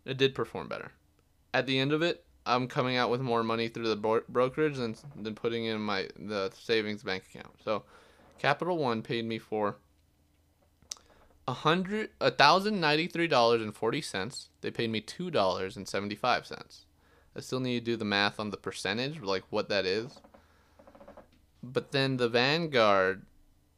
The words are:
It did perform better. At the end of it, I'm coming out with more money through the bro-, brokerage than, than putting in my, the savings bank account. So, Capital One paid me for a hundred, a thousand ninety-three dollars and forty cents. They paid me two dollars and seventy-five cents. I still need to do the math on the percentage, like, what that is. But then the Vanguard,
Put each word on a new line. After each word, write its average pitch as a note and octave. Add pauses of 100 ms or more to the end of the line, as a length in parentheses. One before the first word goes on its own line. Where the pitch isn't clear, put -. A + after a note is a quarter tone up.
It C3
did C3+
perform F2
better. G#1 (600)
At B2
the C3
end C#3
of D3+
it, E3+ (220)
I'm B2
coming B2+
out A#2
with B2
more A#2
money A2+
through A#2
the G#2+
bro-, A2
brokerage C3
than, A#2 (220)
than G#2+
putting A#2
in A2
my, G2+ (100)
the G2
savings G#2+
bank F#2+ (100)
account. -
So, G#2+ (560)
Capital E3
One A#2
paid A#2
me A2+
for G#2 (1700)
a B2+
hundred, F#3 (100)
a C3
thousand F#3
ninety-three E3
dollars A#2
and G#2+
forty B2
cents. - (100)
They A#2+
paid A2+
me A2
two -
dollars F#2+
and F#2+
seventy-five G#2
cents. - (500)
I -
still B2+
need B2
to A2+
do A#2
the A2
math G2+
on G#2+
the F#2+
percentage, B2
like, F#2+
what G2+
that G2
is. A2 (1400)
But B2+
then C3+
the B2
Vanguard, A#2+ (560)